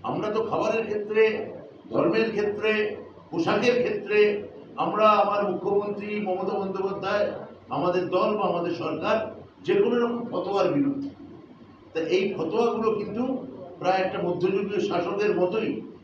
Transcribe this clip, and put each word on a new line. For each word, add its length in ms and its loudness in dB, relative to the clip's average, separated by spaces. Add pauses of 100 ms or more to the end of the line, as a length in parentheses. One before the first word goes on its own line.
আমরা 280 -4
তো 120 0
খাবারের 420 0
ক্ষেত্রে, 640 0 (400)
ধর্মের 400 2
ক্ষেত্রে, 680 0 (360)
পোশাকের 520 2
ক্ষেত্রে 640 2 (280)
আমরা, 340 4
আমার 420 4
মুখ্যমন্ত্রী 720 -2
মমতা 380 -2
বন্দ্যোপাধ্যায়, 720 -2 (380)
আমাদের 400 0
দল 280 2
বা 120 0
আমাদের 260 0
সরকার 600 -2 (280)
যে 100 2
কোনো 260 4
রকম 260 0
ফতোয়ার 480 -2
বিরুদ্ধে। 360 0 (840)
তা 60 -2
এই 380 0
ফতোয়াগুলো 540 0
কিন্তু 540 -4 (340)
প্রায় 220 2
একটা 260 -2
মধ্যযুগীয় 520 0
শাসকের 600 0
মতোই 420 0 (220)